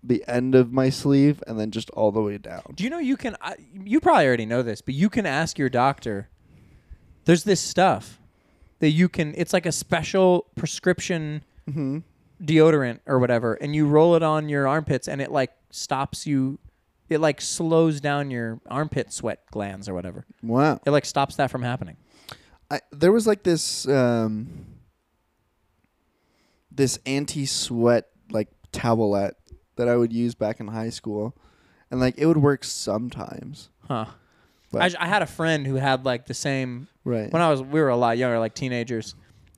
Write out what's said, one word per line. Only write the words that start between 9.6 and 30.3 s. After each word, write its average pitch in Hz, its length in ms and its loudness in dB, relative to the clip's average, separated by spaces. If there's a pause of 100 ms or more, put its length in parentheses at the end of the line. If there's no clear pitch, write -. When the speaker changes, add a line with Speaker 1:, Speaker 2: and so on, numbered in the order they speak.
Speaker 2:
a 170 60 -2
special 180 840 2
prescription 156 880 -4 (260)
Speaker 1:
Mm-hmm. 143 300 -4 (440)
Speaker 2:
deodorant 147 600 4
or 135 140 2
whatever, 120 340 2
and 147 200 -6
you 151 140 4
roll 160 280 6
it 165 80 2
on 156 260 0
your 143 180 0
armpits, 147 400 -2
and 139 140 -6
it, 139 100 -6
like, 135 200 -2 (180)
stops - 580 -6
you, 135 320 -2 (500)
it, 156 120 2
like, 156 180 2
slows 160 600 0
down 143 300 -4
your 117 280 -6 (100)
armpit 143 440 -4
sweat - 380 -8
glands 101 360 -8
or 98 60 -8
whatever. 90 320 -10 (160)
Speaker 1:
Wow. 127 440 2
Speaker 2:
It, 143 60 2
like, 147 140 2
stops - 320 -4
that 139 140 0
from 127 100 -8
happening. 120 340 -6 (760)
Speaker 1:
I, 247 120 -4 (100)
there 165 220 4
was, 226 120 4
like, 214 180 0
this, - 440 -2
um, 117 760 0 (2000)
this 135 340 0
anti-sweat, 127 1040 0 (220)
like, 107 180 -4 (220)
towelette 101 600 0 (420)
that 120 120 -2
I 120 80 2
would 120 160 2
use 117 240 -2